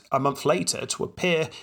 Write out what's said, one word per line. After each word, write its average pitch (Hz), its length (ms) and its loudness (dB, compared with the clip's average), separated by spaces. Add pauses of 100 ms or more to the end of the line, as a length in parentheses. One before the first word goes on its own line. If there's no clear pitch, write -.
(120)
a 135 80 2
month 139 240 0
later - 440 2
to - 160 -4
appear 165 460 0 (140)